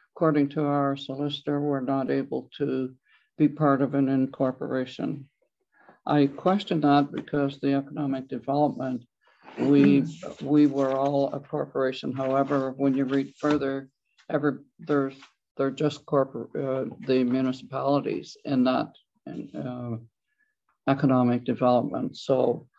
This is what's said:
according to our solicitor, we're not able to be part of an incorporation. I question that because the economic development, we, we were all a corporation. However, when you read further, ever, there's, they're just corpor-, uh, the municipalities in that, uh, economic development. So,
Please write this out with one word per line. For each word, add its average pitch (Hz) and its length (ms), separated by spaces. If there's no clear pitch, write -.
according 147 360
to 156 120
our 143 340
solicitor, 143 640
we're 143 200
not 135 280
able 135 400
to 131 360
be 151 120
part 143 340
of 135 120
an 139 140
incorporation. 131 1200
I 147 220
question 185 540
that 143 280
because 139 480
the 139 160
economic 139 540
development, 131 760
we, 139 460
we 147 280
were 135 240
all 139 420
a 143 60
corporation. 139 720
However, 135 640
when 135 200
you 135 100
read 135 340
further, 139 480
ever, 143 320
there's, 143 360
they're 135 160
just 147 340
corpor-, 135 480
uh, 131 400
the 131 160
municipalities 131 1200
in 131 180
that, 127 300
uh, 123 380
economic 127 560
development. 123 720
So, 127 520